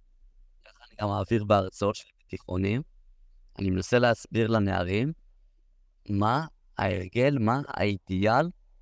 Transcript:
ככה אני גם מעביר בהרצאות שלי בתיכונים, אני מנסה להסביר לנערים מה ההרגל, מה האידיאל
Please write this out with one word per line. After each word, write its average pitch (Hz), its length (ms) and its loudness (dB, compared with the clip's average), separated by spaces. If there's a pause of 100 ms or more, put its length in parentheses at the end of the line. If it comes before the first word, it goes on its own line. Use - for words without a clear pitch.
(640)
ככה - 240 -20
אני - 120 -20
גם 104 80 -2
מעביר 101 360 0
בהרצאות 101 500 2
שלי - 160 -20 (160)
בתיכונים, 98 560 -4 (760)
אני 98 120 -2
מנסה 95 280 0
להסביר 113 500 0
לנערים 101 640 0 (960)
מה 107 380 0 (320)
ההרגל, 101 600 0
מה 117 300 2
האידיאל 104 840 0 (320)